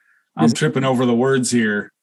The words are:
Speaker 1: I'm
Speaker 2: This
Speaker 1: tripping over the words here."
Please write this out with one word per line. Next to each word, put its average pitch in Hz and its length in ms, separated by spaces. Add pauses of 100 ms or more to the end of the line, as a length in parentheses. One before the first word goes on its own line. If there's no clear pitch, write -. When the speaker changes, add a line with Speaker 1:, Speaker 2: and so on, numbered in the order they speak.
(360)
Speaker 1:
I'm - 80
Speaker 2:
This 117 80
Speaker 1:
tripping 139 320
over 131 200
the 120 120
words 127 340
here." 107 420 (100)